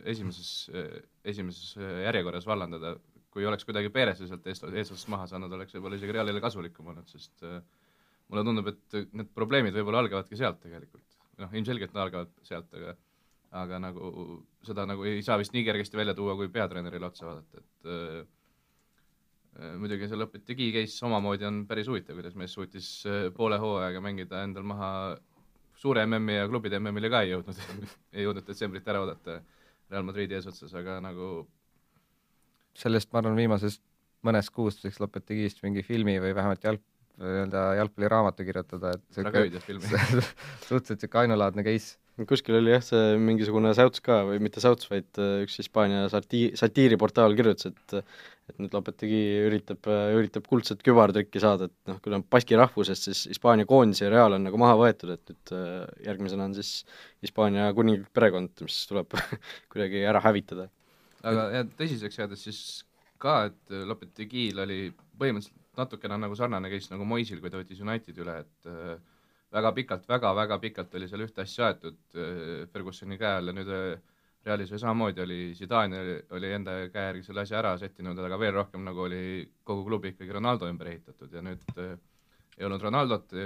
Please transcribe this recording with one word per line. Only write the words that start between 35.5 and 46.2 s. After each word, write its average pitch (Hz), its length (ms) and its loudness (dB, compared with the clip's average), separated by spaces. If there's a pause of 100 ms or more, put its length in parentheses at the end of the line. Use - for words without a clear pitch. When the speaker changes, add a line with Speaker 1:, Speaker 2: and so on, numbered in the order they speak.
Speaker 2:
mingi 101 220 -2
filmi 104 340 0
või 95 160 0
vähemalt 98 300 0
jalg-, 107 160 0 (360)
nii-öelda 95 440 -2 (160)
jalgpalliraamatu 104 640 2
kirjutada, 90 480 -6
et 90 120 -6 (120)
sihuke 101 160 -4
Speaker 1:
Tragöödiafilmi. 101 600 -2 (340)
Speaker 2:
<laughs> - 420 -14
suhteliselt 120 380 -2
sihuke 117 160 2
ainulaadne 104 420 4
case. 110 300 0 (340)
Speaker 3:
Kuskil 117 280 4
oli 113 160 8
jah, 123 120 8
see 110 320 6
mingisugune 110 580 4
säuts 123 300 6
ka 113 200 6
või 101 160 0
mitte 107 200 -2
säuts, 123 280 4
vaid, 98 280 -4
äh, 101 260 0
üks 98 160 -6
Hispaania 101 500 2
sati-, 113 460 2